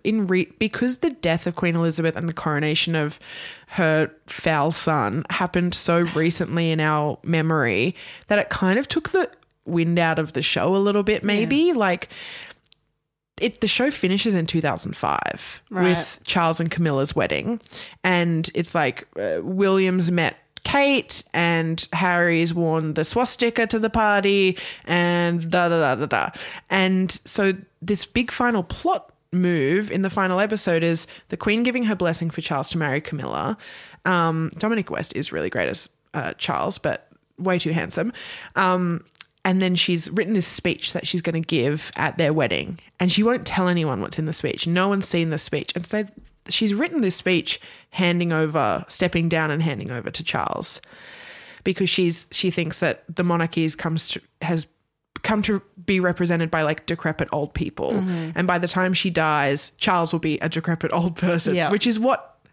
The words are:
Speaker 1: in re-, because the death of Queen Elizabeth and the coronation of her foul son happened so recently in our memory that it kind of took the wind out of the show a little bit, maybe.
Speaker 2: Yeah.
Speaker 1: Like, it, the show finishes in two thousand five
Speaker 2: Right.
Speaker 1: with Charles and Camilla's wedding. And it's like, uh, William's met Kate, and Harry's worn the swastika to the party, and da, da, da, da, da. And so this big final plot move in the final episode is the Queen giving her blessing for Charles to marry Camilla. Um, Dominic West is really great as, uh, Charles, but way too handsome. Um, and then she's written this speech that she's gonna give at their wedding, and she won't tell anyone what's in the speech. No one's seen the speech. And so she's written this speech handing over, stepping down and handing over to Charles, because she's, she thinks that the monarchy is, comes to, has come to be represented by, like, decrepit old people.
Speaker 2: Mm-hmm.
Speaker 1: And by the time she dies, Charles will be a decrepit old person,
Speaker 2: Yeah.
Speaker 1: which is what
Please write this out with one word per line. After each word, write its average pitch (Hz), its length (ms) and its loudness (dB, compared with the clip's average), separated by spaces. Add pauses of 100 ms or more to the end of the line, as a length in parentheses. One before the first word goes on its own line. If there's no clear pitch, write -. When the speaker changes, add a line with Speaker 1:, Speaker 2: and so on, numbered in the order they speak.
Speaker 1:
in 214 220 2
re-, 185 320 2
because 240 400 0
the 330 140 0
death 165 340 -2
of 175 100 -4
Queen 170 200 0
Elizabeth 165 400 0
and 170 120 -4
the 165 60 -4
coronation 156 640 0
of 151 240 -2 (480)
her 156 420 2 (160)
foul 156 460 0
son 151 580 0
happened 175 460 0
so 170 240 2 (160)
recently 165 560 0
in 160 100 0
our 151 420 0
memory 160 720 2 (320)
that 208 120 4
it - 100 0
kind 190 300 2
of 277 80 -2
took - 220 -2
the 339 200 2 (360)
wind 170 340 2
out 165 180 2
of 156 160 -2
the - 80 -2
show 160 340 2
a 196 40 4
little 202 240 2
bit, 208 200 0
maybe. 208 340 2
Speaker 2:
Yeah. 339 160 4
Speaker 1:
Like, 190 360 0 (1300)
it, - 220 -2
the 220 60 2
show 254 240 2
finishes 202 420 0
in 170 140 0
two 165 140 0
thousand - 360 -2
five - 720 -4
Speaker 2:
Right. 185 200 0
Speaker 1:
with 170 340 -2
Charles 165 360 2
and 165 120 0
Camilla's 147 440 0
wedding. 123 460 -2 (420)
And 170 520 2
it's - 180 0
like, 147 340 0 (100)
uh, 85 260 -2
William's 185 680 2
met 170 260 2 (260)
Kate, 277 600 2 (100)
and 165 600 0
Harry's 170 600 2
worn 160 420 0
the 156 80 0
swastika 233 640 0
to 226 120 0
the 220 100 0
party, 202 680 4 (280)
and 175 640 2
da, 175 200 4
da, 165 100 4
da, 135 160 4
da, 123 100 -2
da. 98 240 0 (400)
And 190 560 0
so 196 280 2 (280)
this 185 240 -2
big 240 260 -2
final 233 320 0
plot - 480 -2 (200)
move 175 600 2
in 190 100 0
the 190 80 0
final 185 300 2
episode 196 440 2
is 170 220 2 (240)
the 180 80 -6
Queen 220 260 2
giving 247 200 0
her 214 120 2
blessing 165 340 0
for 160 120 -8
Charles 143 280 -2
to 180 80 -4
marry 147 240 0
Camilla. 135 560 -4 (480)
Um, 165 520 0
Dominic 214 320 -2
West - 260 -4
is 147 160 -6
really 80 180 -2
great 90 200 -2
as, - 200 -6 (240)
uh, 117 200 -4
Charles, - 440 -2
but - 300 -6 (300)
way 180 220 0
too 160 120 -2
handsome. 170 400 -2 (440)
Um, 180 480 2 (420)
and 190 160 4
then 185 140 2
she's 170 360 0
written 190 220 -2
this 185 140 2
speech - 460 -2
that - 140 -6
she's 175 140 -2
gonna 165 180 -2
give 151 560 -2
at - 220 -2
their 156 160 2
wedding, 135 460 0 (200)
and 180 120 2
she 208 120 2
won't 240 220 0
tell 185 220 0
anyone 156 340 0
what's - 180 -6
in 160 60 -2
the 156 80 -4
speech. - 340 -4
No 180 220 2
one's 196 180 0
seen 165 220 0
the 151 80 -2
speech. - 380 -4
And 175 100 -6
so 214 200 -2 (440)
she's 208 240 2
written 311 280 -2
this 190 140 2
speech - 440 0 (320)
handing 175 420 2
over, 151 540 0
stepping 170 420 0
down 160 220 0
and 151 120 0
handing 139 280 -4
over 120 180 -8
to - 140 -8
Charles, - 580 -4 (840)
because 185 260 0
she's, 170 420 2
she - 200 0
thinks 165 280 -2
that - 240 0 (100)
the 180 100 -2
monarchy 170 420 2
is, 156 100 -2
comes 160 340 -2
to, - 120 -6 (200)
has 160 260 -2 (560)
come 214 200 0
to 202 180 0 (240)
be 190 140 2
represented 170 520 0
by, 160 100 2
like, 156 240 0
decrepit 165 460 -2
old 147 220 -4
people. - 380 -2
Speaker 2:
Mm-hmm. 180 440 -2
Speaker 1:
And 175 120 0
by 180 100 2
the 175 100 -2
time 185 260 2
she 185 160 0
dies, 151 680 2
Charles 170 360 2
will 165 60 2
be 156 200 -2
a 160 100 -2
decrepit 165 440 -2
old 170 220 0
person, 180 400 0
Speaker 2:
Yeah. 170 160 2
Speaker 1:
which 220 160 2
is 220 120 2
what 247 380 0 (160)